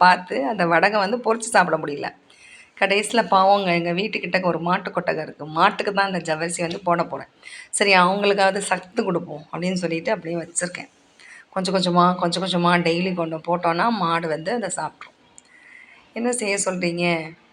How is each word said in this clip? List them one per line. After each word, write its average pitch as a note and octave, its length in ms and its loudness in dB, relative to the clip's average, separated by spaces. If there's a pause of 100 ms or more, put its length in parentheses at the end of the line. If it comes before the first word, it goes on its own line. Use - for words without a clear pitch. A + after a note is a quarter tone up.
பார்த்து F3+ 340 4 (120)
அந்த G#3 180 -2
வடகம் F#3+ 380 4
வந்து A3 220 -2
பொரிச்சு A3 280 0
சாப்பிட E3+ 240 4
முடியல. D3 320 -8 (680)
கடைசியில G#3 400 2 (140)
பாவங்க, G3 440 4
எங்க E3+ 160 -2
வீட்டுக்கிட்டக்க F#3 580 -2
ஒரு D#3+ 140 -4
மாட்டு F3+ 240 -2
கொட்டகை E3+ 340 -2
இருக்கு, C#3+ 200 -14 (120)
மாட்டுக்கு G3+ 380 2
தான் G3 160 2
அந்த F3+ 160 -4
ஜவ்வரிசி E3 400 -4
வந்து F3 220 -6
போட E3+ 180 2
போறேன். - 260 -12 (440)
சரி, G3+ 160 2 (100)
அவங்களுக்காவது G3 640 2
சத்து - 400 -4
கொடுப்போம் E3 440 -6
அப்படின்னு F3+ 360 -4
சொல்லிட்டு E3 300 -4
அப்படியே E3+ 280 -6
வச்சிருக்கேன். - 480 -8 (640)
கொஞ்சம் F#3+ 220 -2
கொஞ்சமா, F3+ 300 4 (140)
கொஞ்சம் F3 240 -2
கொஞ்சமா F3 280 2 (100)
டெய்லி F3 320 0
கொண்டு D#3+ 340 -6
போட்டோன்னா F3 400 0 (140)
மாடு E3+ 340 0
வந்து D#3+ 220 -6
அதை F#3+ 120 -6 (100)
சாப்பிட்ரும். - 300 -10 (1080)
என்ன A#3 160 -2
செய்ய G#3 320 -2
சொல்றீங்க? F3 400 -2 (480)